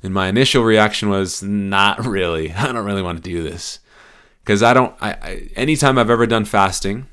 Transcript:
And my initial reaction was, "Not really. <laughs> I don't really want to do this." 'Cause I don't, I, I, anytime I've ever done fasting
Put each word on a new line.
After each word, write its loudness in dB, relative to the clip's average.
And -6
my 0
initial 2
reaction 2
was, -2
"Not 0
really. -2
<laughs> -10
I -4
don't -6
really -2
want -6
to -12
do -4
this." -10
'Cause 2
I 6
don't, 2
I, -6
I, -12
anytime 2
I've 2
ever 4
done 0
fasting 0